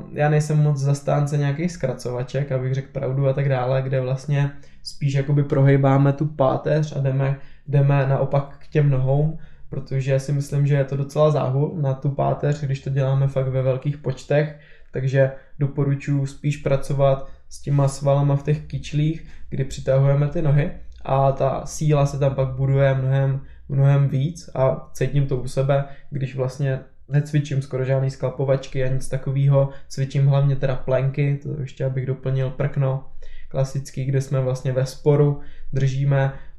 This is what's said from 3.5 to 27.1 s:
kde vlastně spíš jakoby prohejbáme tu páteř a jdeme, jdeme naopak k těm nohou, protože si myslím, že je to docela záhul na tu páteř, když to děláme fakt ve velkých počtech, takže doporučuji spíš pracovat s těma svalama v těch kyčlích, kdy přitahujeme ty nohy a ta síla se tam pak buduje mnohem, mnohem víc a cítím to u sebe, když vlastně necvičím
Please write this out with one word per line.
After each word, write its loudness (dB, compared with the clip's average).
kde -2
vlastně 0
spíš -4
jakoby 2
prohejbáme 6
tu -2
páteř 0
a -4
jdeme, 0
jdeme 4
naopak 0
k -16
těm 4
nohou, 2
protože 0
si -4
myslím, 0
že 4
je 4
to -4
docela 2
záhul 0
na 0
tu -4
páteř, -2
když -2
to -8
děláme 2
fakt 0
ve 0
velkých -2
počtech, -2
takže 2
doporučuji 0
spíš -4
pracovat 0
s -14
těma 2
svalama 2
v -2
těch 0
kyčlích, -4
kdy -4
přitahujeme 2
ty -2
nohy 2
a 2
ta -2
síla 2
se -2
tam 0
pak 0
buduje 2
mnohem, 0
mnohem 4
víc -4
a 0
cítím 0
to -2
u -4
sebe, 0
když -6
vlastně -2
necvičím 0